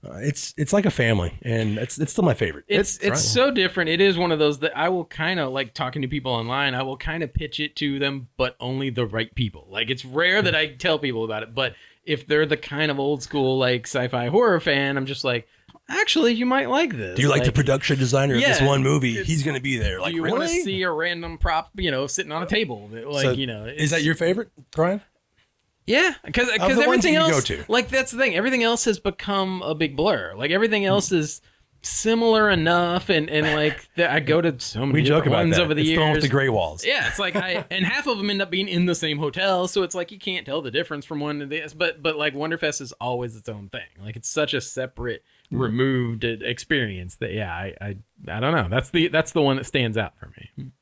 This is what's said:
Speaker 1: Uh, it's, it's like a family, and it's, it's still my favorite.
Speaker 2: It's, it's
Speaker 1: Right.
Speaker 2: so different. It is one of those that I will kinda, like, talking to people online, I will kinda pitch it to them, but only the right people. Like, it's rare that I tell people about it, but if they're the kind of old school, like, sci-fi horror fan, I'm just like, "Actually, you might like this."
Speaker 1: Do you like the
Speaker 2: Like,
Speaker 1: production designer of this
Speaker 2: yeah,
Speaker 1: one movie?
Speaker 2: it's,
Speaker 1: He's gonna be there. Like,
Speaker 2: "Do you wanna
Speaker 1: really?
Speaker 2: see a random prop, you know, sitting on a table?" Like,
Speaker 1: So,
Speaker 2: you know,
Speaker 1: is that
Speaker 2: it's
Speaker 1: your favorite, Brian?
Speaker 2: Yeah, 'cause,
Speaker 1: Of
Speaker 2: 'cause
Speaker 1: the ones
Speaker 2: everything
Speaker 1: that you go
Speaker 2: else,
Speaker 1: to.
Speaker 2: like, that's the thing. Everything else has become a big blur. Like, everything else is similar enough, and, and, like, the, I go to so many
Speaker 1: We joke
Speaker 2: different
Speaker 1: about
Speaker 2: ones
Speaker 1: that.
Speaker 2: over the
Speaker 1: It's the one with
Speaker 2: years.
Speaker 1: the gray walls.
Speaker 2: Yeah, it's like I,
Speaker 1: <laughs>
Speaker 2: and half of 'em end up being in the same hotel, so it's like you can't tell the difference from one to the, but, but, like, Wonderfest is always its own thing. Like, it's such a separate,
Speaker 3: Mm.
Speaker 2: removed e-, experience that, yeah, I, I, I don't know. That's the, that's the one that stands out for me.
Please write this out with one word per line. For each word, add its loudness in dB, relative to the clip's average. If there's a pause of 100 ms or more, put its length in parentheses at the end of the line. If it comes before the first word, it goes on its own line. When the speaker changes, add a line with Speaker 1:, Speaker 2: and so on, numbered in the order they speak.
Speaker 1:
Uh, -14
it's, -6
it's -2
like 4
a 4
family, 2
and -2
it's, -6
it's -4
still 2
my 4
favorite. -4
Speaker 2:
It's, 0
it's -2
Speaker 1:
Right. 0
Speaker 2:
so 2
different. 0
It 2
is 4
one 2
of 0
those 2
that -2
I 0
will -2
kinda, -2
like, -4
talking -4
to -4
people -4
online, 0
I -2
will -6
kinda -4
pitch -4
it -4
to -2
them, -2
but 0
only -4
the -2
right -4
people. -4
Like, -2
it's -6
rare 0
that 0
I 0
tell -2
people -2
about -6
it, -14
but -2 (300)
if -4
they're 4
the 0
kind -2
of -2
old 0
school, 0
like, 0
sci-fi -2
horror 4
fan, 0
I'm -4
just -8
like, -2 (400)
"Actually, 2
you -2
might 0
like 0
this." -6
Speaker 1:
Do 2
you 4
like 4
the 4
Speaker 2:
Like, 2
Speaker 1:
production 2
designer 2
of 4
this 4
Speaker 2:
yeah, 6
Speaker 1:
one 4
movie? 2
Speaker 2:
it's, -4
Speaker 1:
He's 2
gonna -2
be -2
there. -2
Like, -2
Speaker 2:
"Do -4
you -2
wanna 0
Speaker 1:
really? 0
Speaker 2:
see -2
a 0
random -4
prop, 0
you -2
know, -2
sitting -6
on -4
a -6
table?" -2
Like, -4
Speaker 1:
So, 2
Speaker 2:
you 0
know, -8
Speaker 1:
is -2
that 0
Speaker 2:
it's -2
Speaker 1:
your 2
favorite, 0 (220)
Brian? 0 (840)
Speaker 2:
Yeah, 2 (180)
'cause, 0
Speaker 1:
Of 0
Speaker 2:
'cause 4
Speaker 1:
the 6
ones 4
Speaker 2:
everything 6
Speaker 1:
that 6
you 6
go 4
Speaker 2:
else, 2
Speaker 1:
to. -4
Speaker 2:
like, 2
that's 0
the -6
thing. 2
Everything 2
else 2
has 2
become -2
a -2
big -2
blur. 0
Like, -4
everything 2
else 2
is 0 (400)
similar 4
enough, 2
and, 2
and, 2
like, 0
the, 2
I 2
go 2
to 2
so -6
many 2
Speaker 1:
We 4
joke 4
Speaker 2:
different 2
Speaker 1:
about 4
Speaker 2:
ones 4
Speaker 1:
that. 4
Speaker 2:
over 2
the 2
Speaker 1:
It's 4
the 4
one 4
with 2
Speaker 2:
years. 2
Speaker 1:
the 2
gray 2
walls. 0
Speaker 2:
Yeah, 0
it's -4
like -2
I, -4
Speaker 1:
<laughs> -12
Speaker 2:
and 0
half -2
of -2
'em -2
end -2
up -2
being -2
in 2
the 2
same -4
hotel, 0
so 0
it's -4
like -6
you -20
can't -6
tell -4
the -6
difference -4
from -8
one -4
to -10
the, -6 (140)
but, -4
but, -2
like, -2
Wonderfest -4
is -12
always -6
its -14
own -12
thing. -12 (200)
Like, -12
it's -10
such -2
a -2
separate, -8 (300)
Speaker 3:
Mm. -2
Speaker 2:
removed 0
e-, -2
experience -4
that, -6
yeah, -4
I, -8
I, -8 (320)
I -6
don't 0
know. 0
That's -2
the, 0
that's 0
the 2
one 4
that -6
stands 0
out -6
for -18 (240)
me. -14 (120)